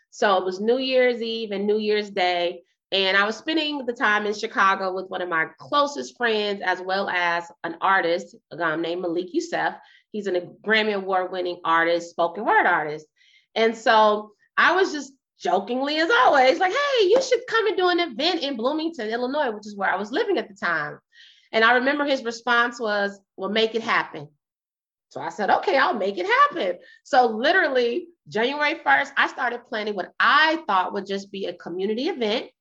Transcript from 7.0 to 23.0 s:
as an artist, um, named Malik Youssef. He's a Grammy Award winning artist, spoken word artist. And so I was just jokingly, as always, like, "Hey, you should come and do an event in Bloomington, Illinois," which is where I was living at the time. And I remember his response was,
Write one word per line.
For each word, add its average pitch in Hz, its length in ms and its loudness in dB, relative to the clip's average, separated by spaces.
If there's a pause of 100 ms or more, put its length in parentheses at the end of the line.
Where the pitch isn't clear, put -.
as 175 420 -2 (140)
an 165 160 -8
artist, 180 560 0 (140)
um, 160 320 -2
named 170 180 -4
Malik 180 320 -4
Youssef. 180 420 -2 (360)
He's 202 160 -8
a 180 160 -2 (200)
Grammy 214 320 2
Award 185 380 -2
winning 180 320 -4
artist, 165 460 2
spoken 170 340 -2
word 381 220 4
artist. 156 400 -2 (480)
And 226 200 2
so 214 580 4 (260)
I 269 160 4
was 370 180 2
just 285 200 -8 (280)
jokingly, 240 580 -2
as 330 120 2
always, 294 480 6
like, 370 140 2
"Hey, 523 340 2
you 480 160 4
should - 260 0
come 440 180 0
and 359 120 0
do 359 100 4
an 349 120 2
event 320 420 -2
in 277 160 -4
Bloomington, 285 500 -2
Illinois," 247 440 -2
which 208 140 -12
is 208 80 -16
where 196 160 -2
I 180 60 0
was 214 160 -6
living 403 240 0
at 208 120 -4
the 196 60 -20
time. 156 440 -4 (520)
And 220 140 2
I 240 120 6
remember 285 280 0
his 269 200 -2
response 240 540 -2
was, 208 400 -2 (200)